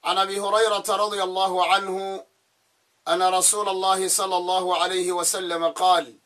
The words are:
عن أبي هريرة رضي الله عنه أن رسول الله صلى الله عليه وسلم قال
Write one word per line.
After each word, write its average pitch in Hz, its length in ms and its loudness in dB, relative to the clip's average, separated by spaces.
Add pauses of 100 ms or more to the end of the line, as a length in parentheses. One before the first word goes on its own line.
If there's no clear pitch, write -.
عن 180 140 0
أبي 196 220 0
هريرة 208 500 0
رضي 202 340 0
الله 185 440 0
عنه 190 560 -2 (840)
أن 170 160 0
رسول 185 460 2
الله 190 380 0
صلى 190 300 0
الله 180 400 0
عليه 180 340 -2
وسلم 170 560 -2
قال 180 480 2 (100)